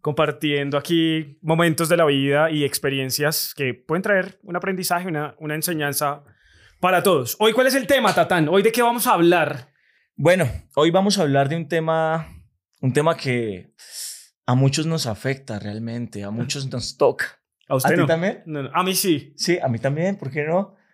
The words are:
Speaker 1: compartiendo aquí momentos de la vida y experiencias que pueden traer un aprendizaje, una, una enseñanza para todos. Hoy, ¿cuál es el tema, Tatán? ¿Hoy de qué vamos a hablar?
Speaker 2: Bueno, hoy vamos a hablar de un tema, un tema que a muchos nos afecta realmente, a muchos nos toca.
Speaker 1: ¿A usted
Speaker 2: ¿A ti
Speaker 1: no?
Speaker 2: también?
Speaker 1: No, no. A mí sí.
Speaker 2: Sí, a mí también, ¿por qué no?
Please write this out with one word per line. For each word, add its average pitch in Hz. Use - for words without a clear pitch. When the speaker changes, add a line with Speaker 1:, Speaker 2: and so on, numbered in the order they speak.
Speaker 1:
compartiendo 147
aquí 160
momentos 165
de 170
la 170
vida 143
y 151
experiencias 139
que 131
pueden 175
traer 190
un 175
aprendizaje, 180
una, 151
una 151
enseñanza 147
para 180
todos. 156
Hoy, 220
¿cuál 254
es 262
el 269
tema, 220
Tatán? 170
¿Hoy 190
de 220
qué 240
vamos 240
a 220
hablar? 170
Speaker 2:
Bueno, 160
hoy 156
vamos 196
a 180
hablar 139
de 165
un 165
tema, 160
un 131
tema 156
que 113
a 123
muchos 139
nos 160
afecta 120
realmente, 110
a 101
muchos 131
nos -
toca. 135
Speaker 1:
¿A 135
usted 135
Speaker 2:
¿A 165
ti 180
Speaker 1:
no? 143
Speaker 2:
también? 170
Speaker 1:
No, 151
no. 127
A 180
mí 190
sí. 170
Speaker 2:
Sí, 175
a 131
mí 117
también, 165
¿por 131
qué 147
no? 180